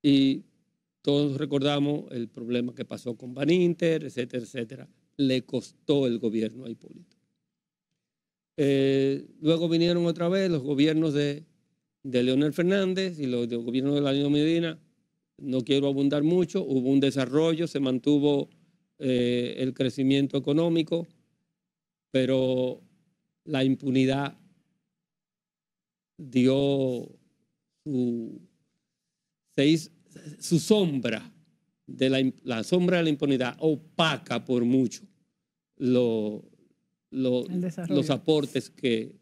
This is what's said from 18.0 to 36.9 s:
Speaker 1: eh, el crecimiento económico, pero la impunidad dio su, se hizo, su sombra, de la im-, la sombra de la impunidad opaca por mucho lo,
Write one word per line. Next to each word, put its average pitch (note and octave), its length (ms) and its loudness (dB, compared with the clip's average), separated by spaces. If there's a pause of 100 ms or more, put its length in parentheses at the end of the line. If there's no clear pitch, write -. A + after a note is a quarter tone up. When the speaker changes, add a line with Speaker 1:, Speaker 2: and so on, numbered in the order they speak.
Speaker 1:
eh, B2 600 0
el C3 160 -4
crecimiento C3+ 640 0
económico, E3 680 0 (1080)
pero C3 680 0 (640)
la C3+ 220 0
impunidad C3 720 0 (1800)
dio C3 880 0 (800)
su, A#2+ 560 -4 (1120)
se C#3 140 2
hizo, D#3+ 240 2 (480)
su E3 200 2
sombra, C3+ 680 0 (560)
de C3 240 0
la C3+ 120 2
im-, C3 240 -2
la A2+ 180 -4
sombra F3+ 360 2
de E3+ 40 2
la D#3+ 60 2
impunidad C3+ 500 -2
opaca D3 840 -2
por B2 180 0
mucho B2 380 0 (720)
lo, A2+ 760 0 (600)